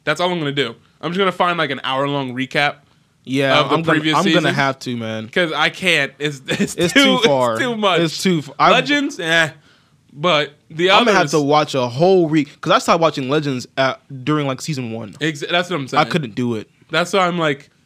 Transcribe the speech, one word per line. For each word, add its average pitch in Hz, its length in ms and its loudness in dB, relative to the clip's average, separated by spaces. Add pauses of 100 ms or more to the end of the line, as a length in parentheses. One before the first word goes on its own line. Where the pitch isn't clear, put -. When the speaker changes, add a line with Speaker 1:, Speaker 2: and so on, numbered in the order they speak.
Speaker 1:
That's 156 160 -2
all 180 120 0
I'm 175 80 -4
gonna 147 120 -4
do. 127 240 -2 (240)
I'm 160 120 -6
just 180 80 -4
gonna 190 120 0
find, 175 280 0
like, 156 100 0
an 131 140 -8
hour-long 135 500 -2
recap 139 440 -2 (460)
Speaker 2:
Yeah, 135 360 2
Speaker 1:
of 147 100 0
the 143 60 0
Speaker 2:
I'm 165 80 0
gonna, 160 160 0
Speaker 1:
previous 151 180 0
Speaker 2:
I'm 165 60 2
gonna 160 160 2
Speaker 1:
season. 147 160 0
Speaker 2:
have 135 240 0
to, 123 180 -8
man. 110 320 -8
Speaker 1:
'Cause 175 220 -2
I 151 180 0
can't. 160 480 -2
It's, 143 260 -6
<laughs> - 40 -20
it's - 280 -2
Speaker 2:
It's 170 180 0
Speaker 1:
too, 277 100 6
Speaker 2:
too 262 160 4
far. 131 340 2
Speaker 1:
it's 113 80 -2
too 240 160 -2
much. 190 240 2
Speaker 2:
It's 165 220 -4
too 180 160 2
f-, 139 180 -10
I 160 140 6
Speaker 1:
Legends, 277 480 0
eh. 165 320 2 (600)
But 151 420 0 (180)
the 170 200 0
Speaker 2:
I'm 208 100 6
gonna 240 100 4
have 190 100 4
Speaker 1:
others 147 100 -2
Speaker 2:
to 156 100 2
watch 147 340 2
a 127 120 0
whole 165 420 2
re-, 151 160 2
'cause - 260 -4
I 208 80 6
started 185 220 2
watching 143 280 0
Legends 143 380 -2 (100)
at, 131 220 0 (260)
during, 151 220 -2
like, 131 140 -6
season 131 300 -6
one. 110 300 -10
Speaker 1:
Ex-, 151 260 -4
that's 175 220 -2
what 180 100 -4
I'm 135 80 -8
saying. 151 180 2
Speaker 2:
I - 40 -4
couldn't 135 240 -4
do 120 220 -2
it. 107 120 -8 (220)
Speaker 1:
That's 170 240 -2
why 190 140 2
I'm 175 100 -2
like, 151 320 -2 (160)